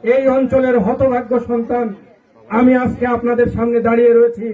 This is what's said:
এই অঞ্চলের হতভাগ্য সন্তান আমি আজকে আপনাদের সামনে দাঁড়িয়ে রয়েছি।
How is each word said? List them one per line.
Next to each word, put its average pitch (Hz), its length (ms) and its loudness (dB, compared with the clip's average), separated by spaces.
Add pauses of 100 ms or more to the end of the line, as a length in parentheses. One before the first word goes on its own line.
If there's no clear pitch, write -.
(140)
এই 269 100 -2 (120)
অঞ্চলের 262 400 0 (100)
হতভাগ্য 247 460 -2 (160)
সন্তান 233 380 -4 (600)
আমি 247 240 2 (120)
আজকে - 220 -4
আপনাদের 240 500 0
সামনে 233 300 0
দাঁড়িয়ে 233 280 4
রয়েছি। 233 400 2